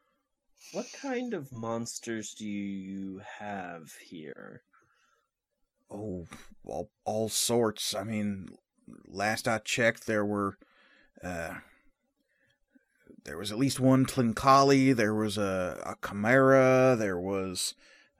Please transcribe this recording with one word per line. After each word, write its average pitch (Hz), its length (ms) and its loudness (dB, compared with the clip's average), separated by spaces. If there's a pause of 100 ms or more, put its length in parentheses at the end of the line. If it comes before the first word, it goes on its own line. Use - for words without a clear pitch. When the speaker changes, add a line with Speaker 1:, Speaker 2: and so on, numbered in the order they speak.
(720)
Speaker 1:
What 214 140 -8 (120)
kind 247 340 -6
of 151 180 -8
monsters 113 840 -6
do 107 140 -12
you 98 760 -8 (180)
have 87 540 -12 (100)
here? 67 600 -16 (1300)
Speaker 2:
Oh, 101 340 -10 (400)
all, 67 240 -10 (140)
all 110 260 -2
sorts. 117 640 0
I 101 100 -4
mean, 104 460 -4 (560)
last 104 420 -4
I 110 120 0
checked, - 480 0
there 104 180 0
were, 101 320 -2 (640)
uh, 87 320 -8 (1700)
there 73 140 -12
was 98 140 -8
at 107 80 -4
least 135 200 0
one 131 280 6
Tlinkali, 135 880 4
there 107 180 2
was 107 240 -2
a, 92 480 -2
a - 220 -10
Chimera, 131 920 6
there 95 220 -2
was, 95 560 -4 (440)